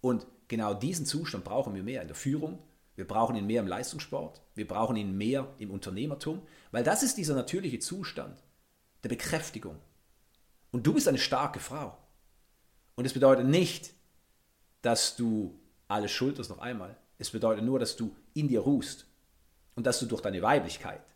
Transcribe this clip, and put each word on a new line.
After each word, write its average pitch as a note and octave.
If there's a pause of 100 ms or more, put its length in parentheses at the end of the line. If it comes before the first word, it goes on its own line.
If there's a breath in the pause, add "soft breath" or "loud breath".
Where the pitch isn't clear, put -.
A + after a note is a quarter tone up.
Und B2 (220)
genau G#2+
diesen D3
Zustand D3
brauchen A2+
wir F#2+
mehr A#2+
in E2
der D2
Führung. D#3 (360 soft breath)
Wir F#2+
brauchen A2+
ihn G2+
mehr A2
im G2
Leistungssport. C3+ (140)
Wir G#2+
brauchen A2
ihn G2+
mehr C3
im G#2
Unternehmertum. C3+ (300 loud breath)
Weil A#2+
das F3+
ist A#3
dieser D3+
natürliche C#3+
Zustand - (600)
der A2+
Bekräftigung. A2+ (920)
Und B2
du E3
bist C#4+
eine C#3
starke -
Frau. C3+ (1000)
Und B2
es C3
bedeutet C3
nicht, E3+ (880)
dass -
du A2 (280)
alles G#2
schulterst C3+
noch F2
einmal. A2+ (200)
Es -
bedeutet A2
nur, B2+
dass A#2
du A2 (180)
in D3+
dir A#2
ruhst - (680)
und A#2+
dass B2
du B2
durch A2
deine F#2+
Weiblichkeit C3 (140)